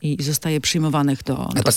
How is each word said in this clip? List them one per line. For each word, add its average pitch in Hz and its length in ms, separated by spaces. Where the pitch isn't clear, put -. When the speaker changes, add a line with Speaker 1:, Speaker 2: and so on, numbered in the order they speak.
Speaker 1:
i 147 220
zostaje 151 380
przyjmowanych 147 600
do, 123 260
Speaker 2:
A 123 40
Speaker 1:
do 113 100
Speaker 2:
tak 127 140